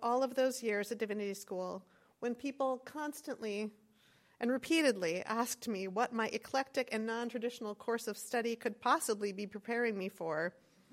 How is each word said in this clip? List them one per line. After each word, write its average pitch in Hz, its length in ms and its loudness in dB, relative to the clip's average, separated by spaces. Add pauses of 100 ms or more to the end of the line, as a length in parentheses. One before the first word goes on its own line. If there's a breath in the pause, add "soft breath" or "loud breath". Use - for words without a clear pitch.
all 247 200 4
of 254 120 0
those 254 280 2
years 208 280 2
at 220 80 -4
Divinity 208 340 -2
School, 185 500 -6 (360 soft breath)
when 240 160 0
people 269 500 0
constantly 220 840 -4 (680 soft breath)
and 240 120 2
repeatedly 247 720 4
asked 233 420 -2
me 190 220 0
what 220 240 2
my 220 140 2
eclectic - 640 0
and 220 140 0
non-traditional 226 680 -2
course - 320 -2
of 202 100 -4
study 233 380 0
could 220 240 -4
possibly 214 540 2
be 202 140 -4
preparing 226 500 0
me 190 100 -2
for, 165 460 -2 (400 loud breath)